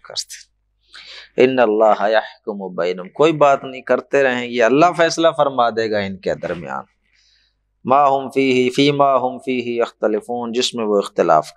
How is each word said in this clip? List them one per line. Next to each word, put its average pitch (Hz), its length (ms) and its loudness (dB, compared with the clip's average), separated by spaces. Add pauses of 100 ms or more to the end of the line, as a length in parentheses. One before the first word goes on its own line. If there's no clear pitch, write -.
करते - 320 -14
हैं। - 120 -20 (920)
इन्नल्लाह 110 680 2
यहकुमु 107 640 -4
बैनहुम, 90 400 -6
कोई 160 240 2
बात 143 300 4
नहीं, 131 180 -14
करते 127 400 0
रहें, 123 220 0
ये 120 180 -2
अल्लाह 139 300 4
फैसला 165 400 0
फरमा 135 400 0
देगा 110 300 -2
इनके 92 340 -6
दरमियान। 76 480 -10 (1000)
मा 139 200 4
हुम 139 260 0
फीही, 127 400 2
फीमा 139 440 2
हुम 127 260 -2
फीही 120 400 -4
यख्तलिफून, 113 720 -4
जिसमें 120 320 -4
वो 104 160 2
इख्तिलाफ 85 560 0